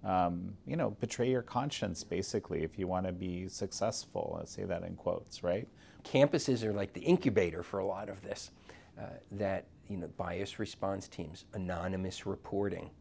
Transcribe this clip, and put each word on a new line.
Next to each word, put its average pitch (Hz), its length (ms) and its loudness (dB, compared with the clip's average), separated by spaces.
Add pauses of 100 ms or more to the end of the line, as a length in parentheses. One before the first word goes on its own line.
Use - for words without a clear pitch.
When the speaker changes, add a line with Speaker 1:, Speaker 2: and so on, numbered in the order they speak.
Speaker 1:
um, 90 500 2 (120)
you 139 100 -2
know, 131 160 2
betray 120 380 0
your 127 120 4
conscience, 123 600 -2
basically, 87 600 -2
if 80 160 -6
you 92 80 0
wanna 92 240 0
be 90 360 -4
successful. - 920 -2
I 80 40 -6
say - 180 -8
that 87 200 -2
in 87 120 -6
quotes, - 480 -4
right? 90 240 2 (360)
Speaker 2:
Campuses 135 600 6
are 107 100 2
like 98 200 -2
the - 80 -8
incubator 98 600 6
for - 160 -2
a 95 60 2
lot 98 240 -2
of 101 120 -8
this, - 300 -6 (460)
uh, 107 60 -10 (280)
that, 98 340 0 (220)
you 101 100 -4
know, 87 100 -4 (100)
bias 92 420 -2
response 98 480 -2
teams, 82 460 -8
anonymous 92 720 -2
reporting 98 640 -2 (120)